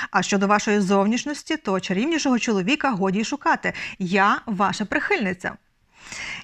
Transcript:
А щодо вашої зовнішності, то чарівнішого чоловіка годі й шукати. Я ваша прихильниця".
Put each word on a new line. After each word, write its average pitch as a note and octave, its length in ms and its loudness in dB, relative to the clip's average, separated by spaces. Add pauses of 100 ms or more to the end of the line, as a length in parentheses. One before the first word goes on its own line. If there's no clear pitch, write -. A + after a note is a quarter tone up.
(100)
А F#3+ 120 2
щодо G3 240 0
вашої G#3 340 2
зовнішності, G#3+ 760 0
то A#3+ 240 -2
чарівнішого B3+ 580 0
чоловіка A#3 520 0
годі F#3+ 300 0
й A3 40 -2
шукати. C4+ 480 -2 (260)
Я G3 480 2
ваша G3+ 380 -2
прихильниця". G3 680 -2 (920)